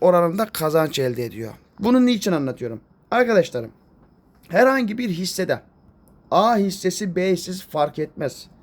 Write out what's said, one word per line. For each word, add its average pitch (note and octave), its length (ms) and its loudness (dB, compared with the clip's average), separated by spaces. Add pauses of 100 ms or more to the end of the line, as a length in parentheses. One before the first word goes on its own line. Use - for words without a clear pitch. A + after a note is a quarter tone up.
oranında F3 460 2
kazanç D#3 520 0
elde B2 260 -2
ediyor. A2 280 -10 (260)
Bunu B3 280 4
niçin G#3 260 0
anlatıyorum? B2 480 -4 (300)
Arkadaşlarım, G#3 600 0 (800)
herhangi A#3+ 500 2
bir B3 100 -4
hissede F3 520 -4 (680)
A A3 260 4
hissesi F#3 600 -2
B F#3 160 2
hissesi F#3 360 -6
fark D3 300 -2
etmez. D3+ 480 -8 (160)